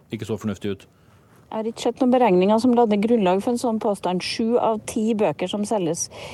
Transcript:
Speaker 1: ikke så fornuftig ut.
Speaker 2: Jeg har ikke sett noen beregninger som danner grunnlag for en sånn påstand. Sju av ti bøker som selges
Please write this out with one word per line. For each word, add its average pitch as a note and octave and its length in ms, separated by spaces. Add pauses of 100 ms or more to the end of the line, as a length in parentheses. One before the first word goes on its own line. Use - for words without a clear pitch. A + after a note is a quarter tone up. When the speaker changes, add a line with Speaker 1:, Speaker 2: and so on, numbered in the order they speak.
(140)
Speaker 1:
ikke A2 120
så G#2+ 160
fornuftig G#2 300
ut. G2 160 (600)
Speaker 2:
Jeg A3 140
har G#3+ 100
ikke - 140
sett A#3+ 180
noen B3+ 80
beregninger G#3+ 480
som B3 160
danner A3 240
grunnlag G3 400
for A#3+ 140
en A#3+ 80
sånn A#3 180
påstand. F#3 420
Sju A#3 380
av A3 220 (100)
ti A3+ 240
bøker F#3 320
som G#3 180
selges F3 440 (260)